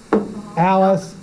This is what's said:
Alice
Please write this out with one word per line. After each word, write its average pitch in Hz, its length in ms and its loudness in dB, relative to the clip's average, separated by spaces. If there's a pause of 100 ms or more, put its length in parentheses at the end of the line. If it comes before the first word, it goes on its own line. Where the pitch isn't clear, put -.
(560)
Alice 190 680 2